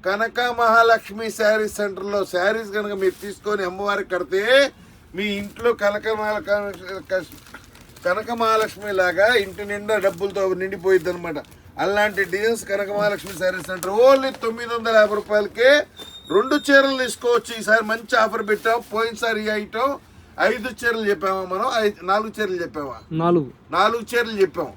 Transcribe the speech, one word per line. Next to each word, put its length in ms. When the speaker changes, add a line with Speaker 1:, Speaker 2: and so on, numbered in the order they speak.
Speaker 1:
కనక 340
మహాలక్ష్మి 880
శారీస్ 440
సెంటర్లో 500
శారీస్ 500
కనుక 180
మీరు 300
తీసుకొని 420
అమ్మవారికి 460
కడితే 640
మీ 100
ఇంట్లో 480
కనక 360
మహాలక్ష్మి, 1120
కనక 260
మహాలక్ష్మి 600
లాగా 420
ఇంటి 300
నిండా 340
డబ్బులతో 560
నిండిపోయిద్ది 560
అనమాట. 240
అలాంటి 460
డిజైన్స్ 400
కనక 260
మహాలక్ష్మి 420
శారీస్ 340
సెంటర్ 240
only 520
తొమ్మిది 320
వందల 200
యాభై 200
రూపాయలకే 560
రెండు 200
చీరలు 500
తీసుకోవచ్చు. 560
ఈసారి 240
మంచి 320
ఆఫర్ 320
పెట్టాం. 340
పోయినసారి 500
ఈ 40
ఐటమ్ 460
ఐదు 280
చీరలు 420
చెప్పామా 460
మనం? 200
ఐ-, 140
నాలుగు 380
చీరలు 220
చెప్పామా? 320
Speaker 2:
నాలుగు. 380
Speaker 1:
నాలుగు 320
చీరలు 260
చెప్పాం. 360